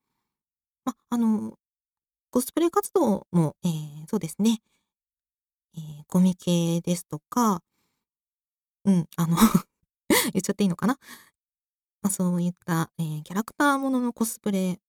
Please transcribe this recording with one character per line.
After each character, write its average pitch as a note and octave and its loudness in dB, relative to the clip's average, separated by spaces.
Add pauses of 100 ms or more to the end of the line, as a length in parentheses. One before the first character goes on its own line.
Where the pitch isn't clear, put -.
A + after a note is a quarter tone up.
(840)
ま、 B3+ -6 (120)
あ A#3+ -4
の、 A3 0 (720)
コ B3 0
ス - -4
プ D#4 0
レ E4+ 2
活 - -2
動 A#3+ 2
も、 E3 2
え F3 -2
ー、 D3+ -8
そ A3 -2
う - -4
で E3 -6
す - -6
ね。 A3 2 (1160)
え - -12
ー、 D3+ -16
コ F3+ 2
ミ F#3 4
ケ E3+ 0
で F3 -2
す - -12
と D3+ -12
か、 G#3+ 0 (1200)
う G3 2
ん、 F3+ 2
あ E3+ 0
の、 E3 2
<laughs> - 0
言 F#3+ -2
っ - 0
ち - -2
ゃ - -2
っ - -16
て G3+ 0
い - 4
い - 2
の F3 -2
か - -2
な？ B3+ 0 (1040)
ま、 G3 -2
そ F3+ 0
う F3 0
い F3 0
っ F3 -4 (120)
た、 E3 -2
え E3 -6
ー、 D#3 -6
キ - -18
ャ - -10
ラ - -2
ク - -18
タ C#4+ 2
ー - -4
も C4+ -4
の B3+ 0
の A#3+ -2
コ - -4
ス - -6
プ G#3 -4
レ F#3 -2